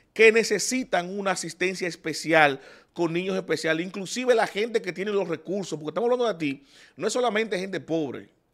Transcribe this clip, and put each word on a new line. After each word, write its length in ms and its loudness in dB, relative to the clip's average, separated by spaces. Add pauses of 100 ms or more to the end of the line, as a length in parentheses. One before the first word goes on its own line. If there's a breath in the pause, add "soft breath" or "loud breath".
(140 soft breath)
que 180 8
necesitan 840 0
una 140 0
asistencia 540 -4
especial 760 2 (320 loud breath)
con 180 0
niños 240 -2
especiales, 480 -2
inclusive 500 0
la 120 4
gente 340 -4
que 120 -6
tiene 200 -6
los 160 0
recursos, 500 -6
porque 120 -8
estamos 200 -2
hablando 220 2
de 60 -10
ti, 260 -4 (320 loud breath)
no 100 -4
es 60 -2
solamente 460 0
gente 220 -6
pobre, 500 -4 (240)